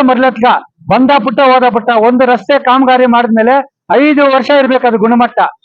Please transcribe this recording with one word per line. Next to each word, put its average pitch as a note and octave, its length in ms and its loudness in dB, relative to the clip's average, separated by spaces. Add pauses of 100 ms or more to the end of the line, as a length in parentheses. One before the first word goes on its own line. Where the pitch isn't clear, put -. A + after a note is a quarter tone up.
ಮೊದ್ಲೆತ್ಕ B3 600 0 (260)
ಬಂದ B3+ 220 0 (120)
ಪುಟ್ಟ C4+ 160 -6
ಹೋದ B3+ 300 2
ಪುಟ್ಟ. A3+ 200 -4
ಒಂದು A#3+ 360 0
ರಸ್ತೆ B3 340 0
ಕಾಮಗಾರಿ B3+ 460 0
ಮಾಡಿದ್ಮೇಲೆ A#3+ 680 0 (200)
ಐದು C#4+ 340 0
ವರ್ಷ C4 240 -2 (100)
ಇರ್ಬೇಕು B3+ 280 0
ಅದು A3+ 100 -2
ಗುಣಮಟ್ಟ, A#3 420 -2 (260)